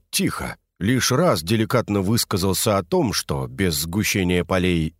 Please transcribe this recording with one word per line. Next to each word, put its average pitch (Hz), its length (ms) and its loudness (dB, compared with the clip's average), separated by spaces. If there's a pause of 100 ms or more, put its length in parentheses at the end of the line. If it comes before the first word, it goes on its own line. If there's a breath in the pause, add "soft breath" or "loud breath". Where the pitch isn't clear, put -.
(100)
тихо, - 460 -4 (220)
лишь 113 320 0
раз 127 320 2
деликатно 104 580 0
высказался 98 800 0
о 90 60 -2
том, 165 280 0
что 67 360 -4
без 90 260 -2
сгущения 87 680 0
полей 90 560 0